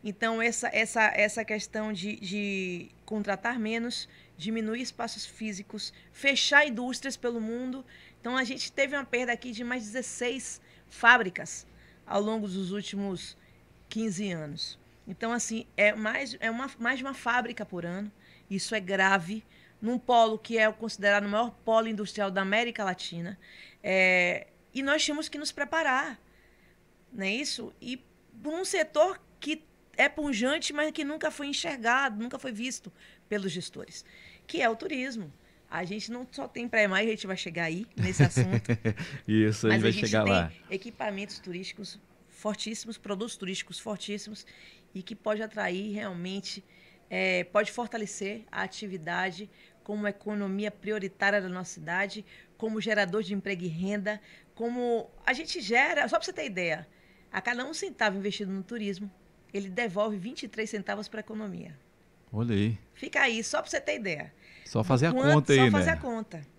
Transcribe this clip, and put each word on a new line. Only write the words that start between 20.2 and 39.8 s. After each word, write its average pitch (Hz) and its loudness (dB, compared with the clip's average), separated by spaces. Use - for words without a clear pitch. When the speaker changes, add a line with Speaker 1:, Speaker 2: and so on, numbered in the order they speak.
Speaker 1:
que 226 -2
é 220 6
o 214 2
considerado 202 2
o - -2
maior 220 2
polo 226 6
industrial 208 -2
da 190 2
América 220 2
Latina. 180 -4
É, 185 4
e 262 -4
nós 285 2
tínhamos 302 -2
que - -10
nos 294 -6
preparar, 285 0
não 196 -4
é 190 0
isso? 233 -4
E 247 -8
por 302 -4
um 370 -4
setor 349 2
que 311 -4
é 269 6
pujante, 285 0
mas 302 0
que 311 -4
nunca 311 -4
foi 285 -8
enxergado, 254 0
nunca 254 -8
foi 262 -8
visto 226 -8
pelos 196 -2
gestores, - -10
que 320 -2
é 233 4
o 220 -2
turismo. 254 -6
A 170 -4
gente 208 -8
não 247 -10
só 269 -10
tem 240 -8
Praia 214 4
Mar, 190 4
a 220 2
gente 220 0
vai 190 -4
chegar 170 -4
aí 170 -2
nesse 185 4
assunto. 120 4
Speaker 2:
<laughs> - -10
Isso, 107 4
a 107 8
gente - 8
Speaker 1:
Mas 110 6